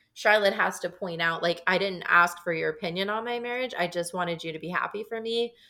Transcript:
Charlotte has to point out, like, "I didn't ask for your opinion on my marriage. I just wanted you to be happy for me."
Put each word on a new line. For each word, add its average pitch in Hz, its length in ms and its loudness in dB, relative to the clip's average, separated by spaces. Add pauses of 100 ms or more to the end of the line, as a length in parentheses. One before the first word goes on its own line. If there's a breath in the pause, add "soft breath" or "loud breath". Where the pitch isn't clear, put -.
(140)
Charlotte 208 400 6
has 196 280 0
to 180 80 -2
point 170 320 -6
out, 165 200 0
like, 170 240 0
"I 185 140 4
didn't 190 240 -4
ask 175 400 4
for 175 100 0
your 160 160 0
opinion 175 400 -2
on 220 160 -2
my 240 140 -4
marriage. 240 360 -4
I 175 120 0
just 170 260 -4
wanted 175 300 -2
you 165 80 -6
to 156 80 -8
be 180 100 -8
happy 208 360 -2
for 226 140 -8
me." 233 360 -2 (140 soft breath)